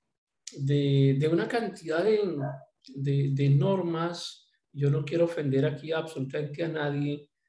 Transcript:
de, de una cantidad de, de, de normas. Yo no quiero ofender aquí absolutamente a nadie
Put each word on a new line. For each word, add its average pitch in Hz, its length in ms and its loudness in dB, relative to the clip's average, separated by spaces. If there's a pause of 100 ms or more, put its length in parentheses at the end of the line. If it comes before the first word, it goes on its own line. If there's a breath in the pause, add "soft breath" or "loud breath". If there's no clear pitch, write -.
(580)
de, 139 600 4
de 151 100 2
una 185 180 2
cantidad 180 560 -2
de, 214 180 4 (640)
de, 139 460 0
de 139 180 2
normas. 170 960 0 (240)
Yo 143 180 0
no - 140 0
quiero 170 200 0
ofender 143 420 0
aquí 156 260 -6
absolutamente 151 720 -6
a 160 40 -4
nadie 147 600 -4 (200)